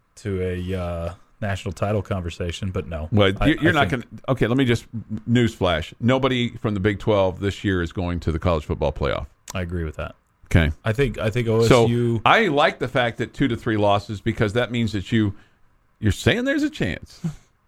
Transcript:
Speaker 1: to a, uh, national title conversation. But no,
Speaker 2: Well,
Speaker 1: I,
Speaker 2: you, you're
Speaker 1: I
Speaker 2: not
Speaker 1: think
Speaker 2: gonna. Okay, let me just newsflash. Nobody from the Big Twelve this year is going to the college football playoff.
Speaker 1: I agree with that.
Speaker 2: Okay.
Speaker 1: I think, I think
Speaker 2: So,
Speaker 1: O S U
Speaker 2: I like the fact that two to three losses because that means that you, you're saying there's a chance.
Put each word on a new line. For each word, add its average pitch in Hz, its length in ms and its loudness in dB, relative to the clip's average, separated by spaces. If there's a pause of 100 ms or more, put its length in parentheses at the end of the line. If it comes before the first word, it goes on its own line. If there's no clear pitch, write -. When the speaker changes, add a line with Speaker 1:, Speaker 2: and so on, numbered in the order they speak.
(180)
Speaker 1:
to 95 240 -4
a, 92 380 -4
uh, 87 340 -6 (280)
national 98 320 -6
title 104 300 -2
conversation. 90 680 -6
But 90 180 -6
no, 80 240 -8
Speaker 2:
Well, 98 300 6
Speaker 1:
I, 107 60 4
Speaker 2:
you, 156 140 4
you're 165 100 6
Speaker 1:
I 147 140 4
Speaker 2:
not 90 40 -2
Speaker 1:
think 120 200 -4
Speaker 2:
gonna. 110 200 -18
Okay, 117 180 2
let 123 100 2
me 139 80 4
just 117 200 0 (420)
newsflash. 101 720 2
Nobody 127 580 2
from 107 180 -4
the 101 40 -2
Big 101 200 0
Twelve 95 400 2
this 98 240 -4
year 95 180 2
is 85 100 -4
going 87 280 -4
to 82 120 -2
the 78 80 -4
college 82 260 0
football 76 280 -2
playoff. 65 320 -4 (300)
Speaker 1:
I 95 60 -4
agree 87 220 -6
with 78 120 -8
that. 80 200 -10 (300)
Speaker 2:
Okay. 80 260 2 (140)
Speaker 1:
I 110 80 -2
think, 127 240 0
I 104 140 -2
think 113 160 -2
Speaker 2:
So, 113 60 0
Speaker 1:
O 117 320 6
S 113 40 2
U 117 340 0
Speaker 2:
I 202 260 4
like 156 280 2
the 131 100 -6
fact 120 300 0
that 113 160 -6
two 139 140 0
to 117 100 -2
three 110 200 -2
losses 101 440 0
because 110 320 0
that 101 180 0
means 117 200 -2
that 98 200 -6
you, 107 220 2 (680)
you're 107 120 2
saying 185 340 2
there's 285 180 0
a 302 60 0
chance. - 520 -6 (460)